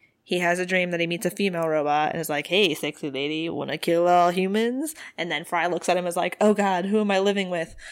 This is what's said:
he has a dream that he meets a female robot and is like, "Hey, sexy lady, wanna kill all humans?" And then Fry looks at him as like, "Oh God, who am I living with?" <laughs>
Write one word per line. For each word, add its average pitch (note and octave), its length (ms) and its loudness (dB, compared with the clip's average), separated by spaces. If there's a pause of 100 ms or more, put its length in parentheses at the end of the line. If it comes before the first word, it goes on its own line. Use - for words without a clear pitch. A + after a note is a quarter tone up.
(240)
he F3 160 -2
has F3 200 2
a F#3 60 -2
dream F3+ 260 0
that E3+ 80 -2
he E3+ 80 0
meets E3+ 180 -4
a F3 60 0
female F3 360 -2
robot D3+ 440 2
and E3 100 -4
is D3+ 80 -6
like, D3 180 -4
"Hey, F3+ 280 4
sexy D3+ 360 -6
lady, D3+ 380 -4
wanna C#3 280 -4
kill E3+ 300 2
all F3 240 6
humans?" A3 640 -2 (220)
And F3 140 -6
then D3+ 140 -4
Fry E3+ 220 0
looks D#3+ 220 -2
at F3+ 80 4
him F3+ 100 -2
as E3+ 80 -4
like, F3+ 240 -2
"Oh G#3+ 140 6
God, G3 320 0
who G#3 160 0
am G3+ 100 0
I F#3+ 80 2
living G3 300 0
with?" E3+ 300 -4
<laughs> - 120 -18